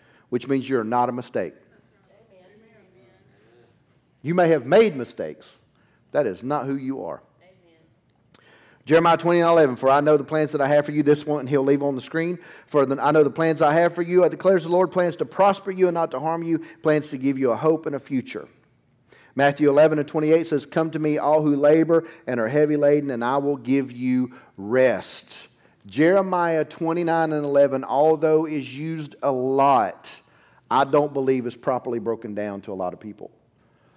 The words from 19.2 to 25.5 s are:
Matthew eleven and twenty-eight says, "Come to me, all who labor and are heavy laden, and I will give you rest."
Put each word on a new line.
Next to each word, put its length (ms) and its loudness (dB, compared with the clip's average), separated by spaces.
Matthew 340 2
eleven 300 4
and 80 -4
twenty-eight 400 0
says, 180 -4
"Come 260 -2
to 80 -6
me, 180 -2
all 240 2
who 140 2
labor 480 2
and 120 -4
are 100 -2
heavy 260 0
laden, 340 2
and 140 -6
I 140 -2
will 200 -2
give 340 -2
you 420 -2
rest." 880 -2